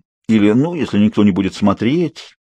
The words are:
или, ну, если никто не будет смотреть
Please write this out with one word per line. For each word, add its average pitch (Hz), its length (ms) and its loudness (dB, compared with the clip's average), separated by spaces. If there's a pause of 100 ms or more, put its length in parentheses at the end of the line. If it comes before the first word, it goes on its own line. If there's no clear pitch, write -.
(280)
или, 107 240 2
ну, 147 220 0
если 123 240 -4
никто 104 260 2
не 104 60 4
будет 95 240 -2
смотреть 123 880 -4